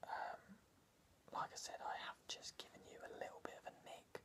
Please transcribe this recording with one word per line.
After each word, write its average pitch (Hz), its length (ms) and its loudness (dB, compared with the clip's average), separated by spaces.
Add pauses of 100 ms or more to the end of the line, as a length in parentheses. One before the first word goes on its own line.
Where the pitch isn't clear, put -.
Um, - 360 4 (920)
like - 200 6
I - 80 -4
said, - 240 0
I - 120 6 (120)
have - 100 -2 (100)
just - 300 0
given - 220 -4 (100)
you - 140 -8
a - 160 -4
little - 240 2
bit - 160 0
of - 120 -8
a - 120 -14
nick - 400 -6